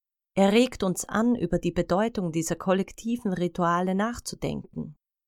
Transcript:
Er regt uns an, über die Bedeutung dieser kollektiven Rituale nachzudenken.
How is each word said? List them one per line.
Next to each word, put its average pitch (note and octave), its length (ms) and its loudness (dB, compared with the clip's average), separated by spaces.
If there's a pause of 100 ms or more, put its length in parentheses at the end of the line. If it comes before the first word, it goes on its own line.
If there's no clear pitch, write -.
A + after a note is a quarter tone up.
(360)
Er G3 180 6
regt B3 300 4
uns F#3 220 -2
an, A#3 300 2
über F3 240 0
die E3+ 120 -2
Bedeutung F3+ 600 0
dieser D#3+ 240 -2
kollektiven G3 760 -2
Rituale F3+ 640 0
nachzudenken. - 1000 -6 (320)